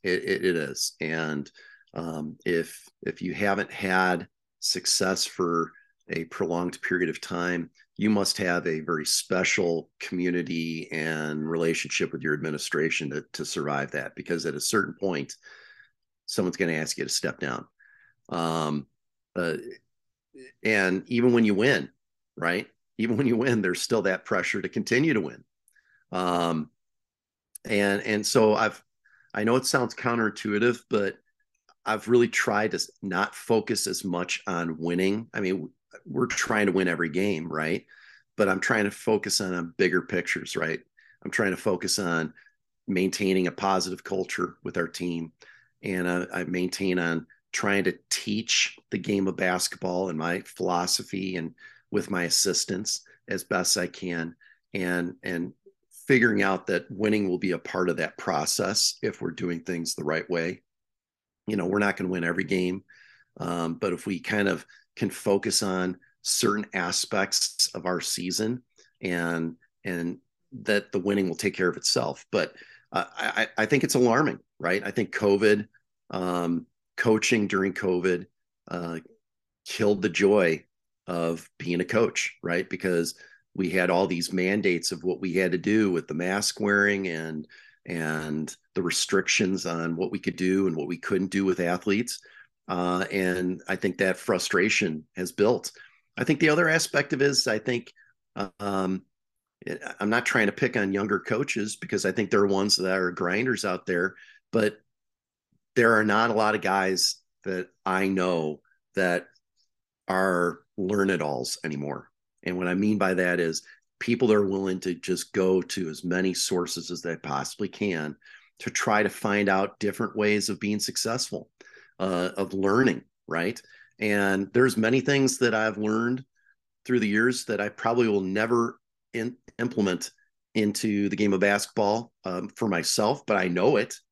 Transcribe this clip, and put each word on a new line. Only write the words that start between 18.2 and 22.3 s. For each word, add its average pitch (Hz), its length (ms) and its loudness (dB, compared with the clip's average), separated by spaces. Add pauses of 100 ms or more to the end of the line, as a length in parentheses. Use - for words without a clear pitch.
Um, 80 560 -2 (500)
uh, 85 200 -2 (1080)
and 95 440 2
even 120 240 4
when 120 120 6
you 104 100 4
win, 104 360 2 (460)